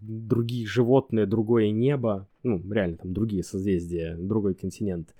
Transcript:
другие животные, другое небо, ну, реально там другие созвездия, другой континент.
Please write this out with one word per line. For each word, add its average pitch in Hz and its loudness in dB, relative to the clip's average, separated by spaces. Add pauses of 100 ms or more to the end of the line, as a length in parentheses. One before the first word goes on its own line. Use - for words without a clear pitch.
другие 113 -2
животные, 117 2
другое 107 2
небо, 113 0 (140)
ну, 107 0 (100)
реально 95 0
там 92 -8
другие 101 0
созвездия, 85 -2
другой 98 0
континент. 90 -6